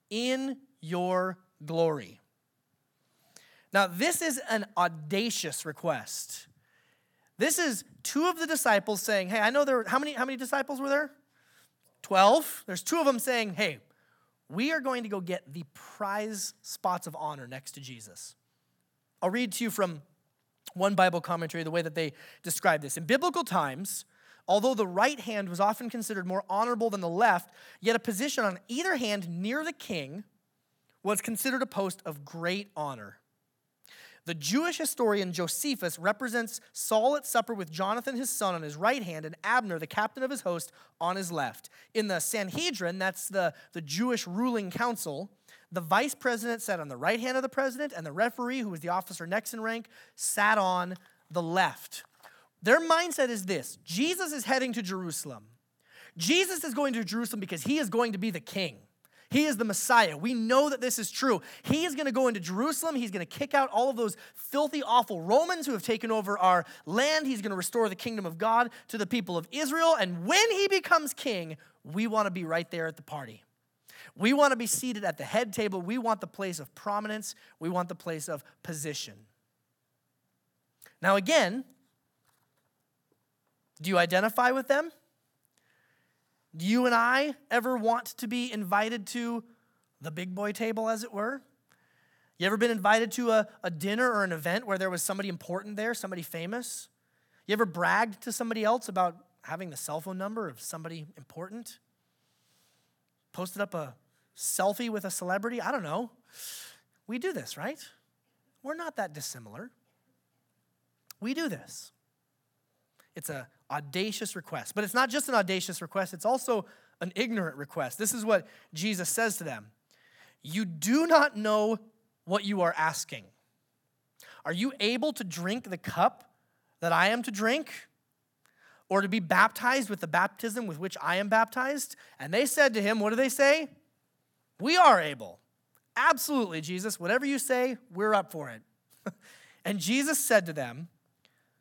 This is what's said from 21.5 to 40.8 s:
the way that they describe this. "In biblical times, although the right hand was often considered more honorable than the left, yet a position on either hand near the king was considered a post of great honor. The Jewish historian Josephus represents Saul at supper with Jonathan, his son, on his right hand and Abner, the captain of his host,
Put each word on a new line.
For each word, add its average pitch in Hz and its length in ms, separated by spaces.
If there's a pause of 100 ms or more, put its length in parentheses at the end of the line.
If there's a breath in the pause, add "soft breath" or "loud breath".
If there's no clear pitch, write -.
the 160 80
way 170 100
that 160 140
they 156 180 (300 loud breath)
describe 160 380
this. 143 160
"In 170 80
biblical 302 380
times, 165 600 (420 soft breath)
although 208 260
the 208 140
right 226 320
hand 202 300
was 175 100
often 214 300
considered 208 360
more 190 240
honorable 226 400
than 196 120
the 170 80
left, 185 440 (280 loud breath)
yet 226 140
a 226 40
position 233 460
on 185 220
either 330 280
hand 208 320
near 208 360
the 330 100
king 165 500 (800)
was 202 180
considered 254 400
a 262 60
post 196 380
of 147 180
great 175 520
honor. 127 440 (1080 loud breath)
The 170 80
Jewish 214 440
historian 208 540
Josephus 175 680
represents 220 600 (140 soft breath)
Saul 226 420
at 285 100
supper 233 280
with 180 180
Jonathan, 220 460
his 254 120
son, 190 260
on 165 60
his 147 140
right 226 260
hand 160 240
and 160 160
Abner, 208 380
the 156 80
captain 220 340
of 262 80
his 277 120
host, 170 320 (260 soft breath)